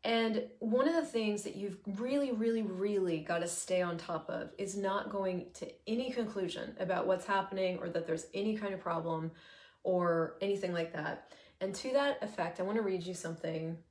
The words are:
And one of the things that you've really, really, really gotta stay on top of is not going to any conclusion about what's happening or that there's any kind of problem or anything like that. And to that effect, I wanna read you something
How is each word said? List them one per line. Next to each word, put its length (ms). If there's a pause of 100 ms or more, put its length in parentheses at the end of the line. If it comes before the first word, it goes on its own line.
And 400 (160)
one 260
of 80
the 100
things 380
that 140
you've 220 (220)
really, 300
really, 320
really 560
gotta 300
stay 340
on 160
top 320
of 280
is 180
not 340
going 440
to 140 (200)
any 240
conclusion 640
about 300
what's 180
happening 520
or 100
that 180
there's 260
any 240
kind 160
of 60
problem 540 (500)
or 580
anything 320
like 200
that. 400 (280)
And 140
to 200
that 280
effect, 380
I 20
wanna 200
read 220
you 100
something 600 (140)